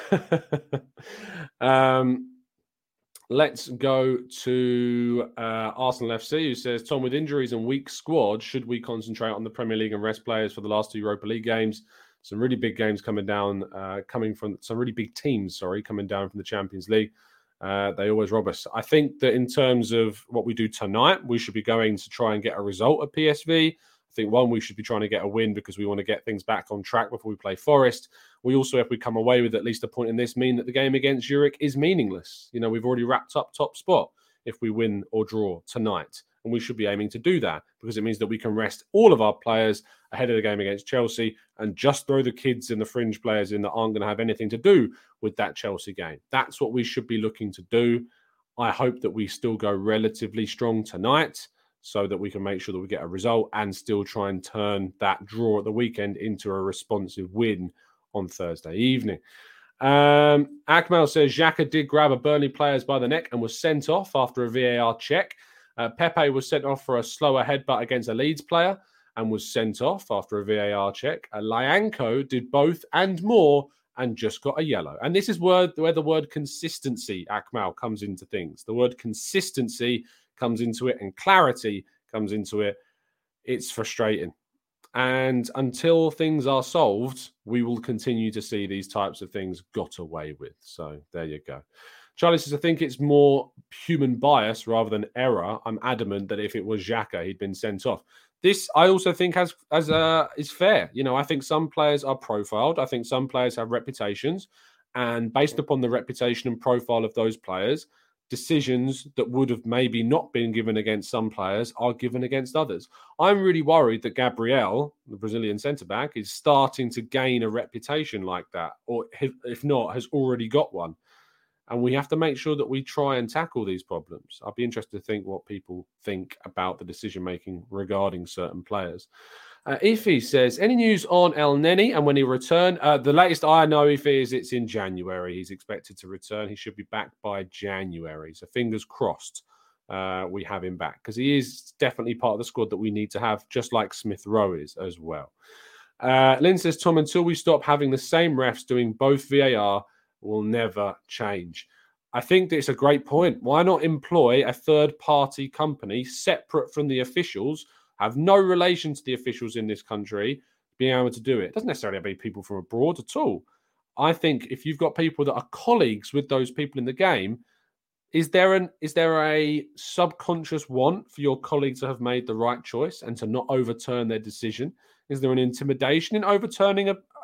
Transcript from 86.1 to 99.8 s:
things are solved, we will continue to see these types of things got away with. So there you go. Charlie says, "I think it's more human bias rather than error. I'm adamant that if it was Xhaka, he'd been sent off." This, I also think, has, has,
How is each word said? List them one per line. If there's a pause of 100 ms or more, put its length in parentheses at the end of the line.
things
are
solved, (140)
we
will
continue
to
see
these
types
of
things (100)
got
away
with.
So (140)
there
you
go. (540)
Charlie
says,
"I
think
it's
more (360)
human
bias
rather
than
error.
I'm
adamant
that
if
it
was
Xhaka,
he'd
been
sent
off." (400)
This,
I
also
think,
has, (160)
has,